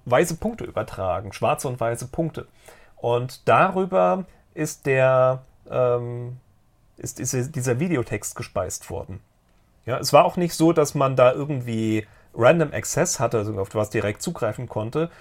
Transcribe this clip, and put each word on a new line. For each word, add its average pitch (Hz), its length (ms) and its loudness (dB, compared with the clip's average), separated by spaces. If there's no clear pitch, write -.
weiße 160 320 2
Punkte - 280 -6
übertragen, 95 680 -6
schwarze 139 360 -2
und 123 120 -6
weiße 120 280 -4
Punkte. 156 380 -6
Und 123 520 -2
darüber 185 760 4
ist - 320 -6
der, 131 560 4
ähm, 120 640 -2
ist, - 200 -12
ist 127 380 -4
dieser 123 240 -2
Videotext 131 560 -4
gespeist - 540 -6
worden. - 300 -10
Ja, 123 120 -4
es - 140 -4
war 165 140 10
auch 170 100 -2
nicht 175 160 0
so, 160 220 4
dass 151 200 2
man 135 220 2
da 127 160 8
irgendwie 120 760 -2
Random 147 340 4
Access - 460 -2
hatte, 117 200 0
also 104 220 -4
auf 98 140 -6
was 107 160 -2
direkt 104 320 -2
zugreifen 120 460 -6
konnte, 127 420 -4